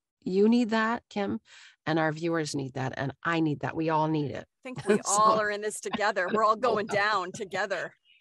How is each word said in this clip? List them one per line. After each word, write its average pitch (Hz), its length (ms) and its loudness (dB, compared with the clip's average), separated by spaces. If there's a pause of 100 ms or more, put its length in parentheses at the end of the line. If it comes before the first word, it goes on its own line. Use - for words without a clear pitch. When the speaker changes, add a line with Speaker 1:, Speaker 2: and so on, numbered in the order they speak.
(220)
Speaker 1:
You 196 260 4
need 233 220 4
that, 226 400 0
Kim, 208 300 -4 (440)
and 160 140 0
our 156 120 2
viewers 160 440 -2
need 135 180 -6
that, 131 240 -4
and 135 160 -4 (100)
I 165 180 0
need 151 200 0
that. - 160 -6
We 160 140 -2
all 156 180 2
need 151 220 -2
it. - 160 -10
Speaker 2:
I - 180 -20
think 254 220 -12
we 202 100 4
Speaker 1:
<laughs> - 80 -2
So 190 80 -2
Speaker 2:
all 214 300 4
are 208 80 -2
in 208 100 -4
this 208 200 -6
together. 202 520 0
We're 220 120 2
all 220 120 4
going 214 300 0
Speaker 1:
<laughs> 208 180 0
Speaker 2:
down 190 280 0
together. 190 600 -6 (280)